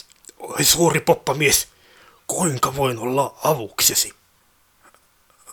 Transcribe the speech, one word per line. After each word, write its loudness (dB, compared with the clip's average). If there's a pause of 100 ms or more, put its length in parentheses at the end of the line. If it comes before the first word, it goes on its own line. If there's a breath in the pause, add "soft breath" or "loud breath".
(380)
oi -6
suuri 2
poppamies, 0 (580 soft breath)
kuinka -2
voin 0
olla -2
avuksesi?" 0 (1400)